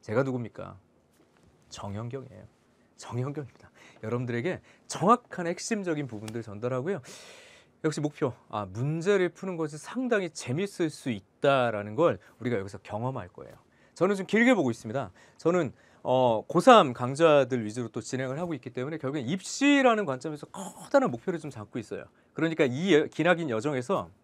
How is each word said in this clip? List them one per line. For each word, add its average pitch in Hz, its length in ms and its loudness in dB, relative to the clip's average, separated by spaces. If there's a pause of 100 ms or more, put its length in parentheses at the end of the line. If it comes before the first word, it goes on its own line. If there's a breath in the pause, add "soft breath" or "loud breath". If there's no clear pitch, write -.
제가 113 200 0
누굽니까? 113 540 -6 (920)
정현경이에요. 110 720 -10 (520 soft breath)
정현경입니다. 135 760 -8 (320 loud breath)
여러분들에게 120 580 -4 (260 soft breath)
정확한 185 600 0
핵심적인 175 600 -4
부분들 110 360 -10
전달하고요. 123 580 -4 (840 loud breath)
역시 156 160 0
목표, 147 320 -2 (160)
아, 104 180 -6
문제를 160 640 0
푸는 185 280 -8
것이 156 220 -4
상당히 226 520 -2
재밌을 165 600 -4
수 - 200 -8
있다라는 110 840 0
걸 131 240 2 (220 soft breath)
우리가 120 180 -2
여기서 98 240 -8
경험할 113 460 -6
거예요. - 260 -18 (400 soft breath)
저는 196 220 2
좀 190 100 -6
길게 233 280 6
보고 143 180 2
있습니다. 113 400 -6 (240 soft breath)
저는, 165 360 0 (300 soft breath)
어, 123 460 4
고삼 175 440 8
강좌들 131 720 4
위주로 113 240 -6
또 117 120 -8
진행을 131 400 -6
하고 175 140 -6
있기 131 160 -12
때문에 139 280 -8
결국엔 143 300 -4
입시라는 247 800 2
관점에서 147 400 -6
커다란 185 680 0
목표를 165 260 -6
좀 151 140 -10
잡고 107 260 -10
있어요. 101 260 -10 (280 soft breath)
그러니까 160 320 2
이 151 300 2
여-, 147 120 6
기나긴 165 440 2
여정에서 123 600 -2 (140)